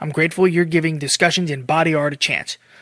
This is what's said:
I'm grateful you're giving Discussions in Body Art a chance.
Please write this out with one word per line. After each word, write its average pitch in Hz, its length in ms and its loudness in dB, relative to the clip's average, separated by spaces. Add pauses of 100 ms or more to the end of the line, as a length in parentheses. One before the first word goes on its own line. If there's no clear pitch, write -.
I'm 156 100 -6
grateful 165 360 2
you're 175 180 2
giving 160 320 0
Discussions 165 540 0
in 135 140 -8
Body 160 280 2
Art 147 200 0
a 143 40 -8
chance. - 400 -4 (240)